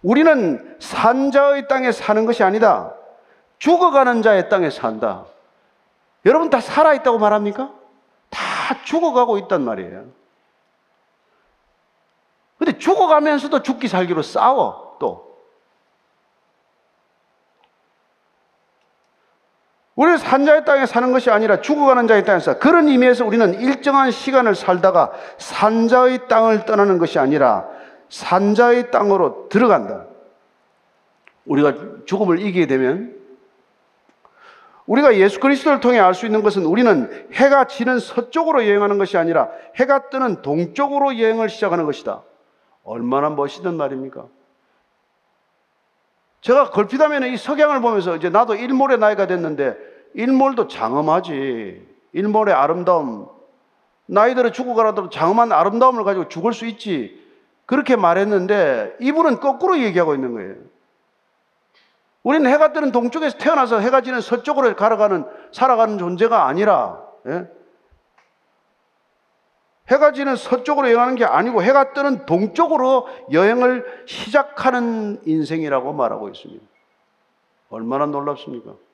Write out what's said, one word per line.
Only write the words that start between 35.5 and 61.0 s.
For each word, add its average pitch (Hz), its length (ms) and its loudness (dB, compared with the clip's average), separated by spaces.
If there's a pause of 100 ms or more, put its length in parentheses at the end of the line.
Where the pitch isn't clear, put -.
통해 240 200 2
알 185 160 6
수 233 100 -10
있는 214 160 0
것은 196 240 0
우리는 185 680 0
해가 277 320 4
지는 247 340 -4
서쪽으로 254 680 -2
여행하는 202 300 2
것이 190 200 -2
아니라 165 320 0 (260)
해가 269 340 0
뜨는 254 320 -4
동쪽으로 254 800 -2
여행을 226 300 0
시작하는 175 360 -2
것이다. - 380 -8 (600)
얼마나 123 460 -2
멋있는 151 480 -6
말입니까? 135 480 -10 (2250)
제가 262 300 2
걸핏하면 269 540 0
이 247 120 -6
석양을 285 440 0
보면서 196 340 -2
이제 165 140 -4
나도 220 260 2
일몰의 254 420 0
나이가 208 300 2
됐는데, 156 500 -4 (380)
일몰도 254 520 0
장엄하지. 135 1200 -4 (260)
일몰의 208 420 0
아름다움, 147 720 0 (800)
나이 214 260 2
들어 240 180 0
죽어가라도 220 580 -2
장엄한 214 420 0
아름다움을 220 520 2
가지고 190 260 -2
죽을 202 240 -4
수 226 120 -12
있지. 190 540 -8 (480)
그렇게 254 280 0
말했는데 180 1040 0
이분은 302 420 0
거꾸로 330 360 0
얘기하고 175 380 0
있는 127 180 -6
거예요. 98 220 -12 (1700)